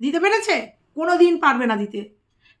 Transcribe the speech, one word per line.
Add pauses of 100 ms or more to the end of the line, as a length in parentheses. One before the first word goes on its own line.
দিতে
পেরেছে? (220)
কোনো
দিন
পারবে
না
দিতে। (600)